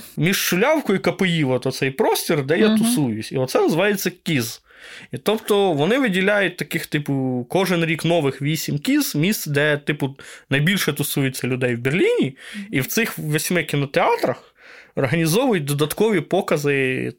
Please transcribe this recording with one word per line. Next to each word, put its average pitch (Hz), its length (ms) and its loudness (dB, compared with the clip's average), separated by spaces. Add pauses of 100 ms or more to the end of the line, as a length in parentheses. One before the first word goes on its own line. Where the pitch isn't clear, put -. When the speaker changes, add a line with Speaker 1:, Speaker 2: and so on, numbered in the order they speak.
(160)
Speaker 1:
між 185 200 2
Шулявкою 214 600 0
і - 40 -12
К 170 100 2
П 185 160 0
І, 165 160 2
от 127 220 0
оцей - 240 -2
простір, 185 560 0
де 165 120 2
я 214 100 6
Speaker 2:
Мгм. 220 100 4
Speaker 1:
тусуюсь. 147 540 0
І - 40 -2
оце 131 240 0
називається 202 500 2 (120)
кіз. 123 380 -2 (520)
І 131 60 -8
тобто 202 540 2
вони 165 260 2
виділяють 196 580 0
таких, 156 300 -6
типу, 131 640 -2
кожен 175 340 2
рік 160 200 -2
нових 160 380 2
вісім 147 360 -2
кіз, 269 360 0
місць, 170 320 0
де, 147 300 2
типу, 143 400 -4 (340)
найбільше 160 420 2
тусується 135 540 -2
людей 127 280 0
в 117 40 -2
Берліні, 180 580 0 (340)
і 143 100 0
в 127 60 -2
цих - 320 -2
восьми 156 460 -2
кінотеатрах 160 920 -2 (420)
організовують 165 680 2
додаткові 151 560 0
покази 139 1000 0